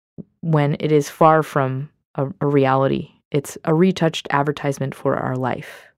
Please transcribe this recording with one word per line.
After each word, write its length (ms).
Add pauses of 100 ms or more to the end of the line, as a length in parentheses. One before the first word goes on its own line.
(400)
when 400
it 100
is 200
far 320
from 480 (240)
a, 120 (140)
a 60
reality. 640 (200)
It's 340
a 100
retouched 560
advertisement 640
for 220
our 200
life. 480 (120)